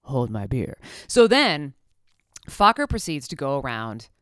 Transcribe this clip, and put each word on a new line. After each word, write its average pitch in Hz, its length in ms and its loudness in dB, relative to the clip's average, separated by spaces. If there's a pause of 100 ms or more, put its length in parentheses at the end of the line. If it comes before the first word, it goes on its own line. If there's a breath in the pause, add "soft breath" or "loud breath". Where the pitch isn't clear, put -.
Hold 123 280 -2
my 104 160 -6
beer." 117 320 -4 (280 loud breath)
So 240 200 6
then 180 460 2 (720)
Fokker - 400 2
proceeds 160 420 -6
to 160 80 -10
go 139 220 -2
around 113 520 -8 (120)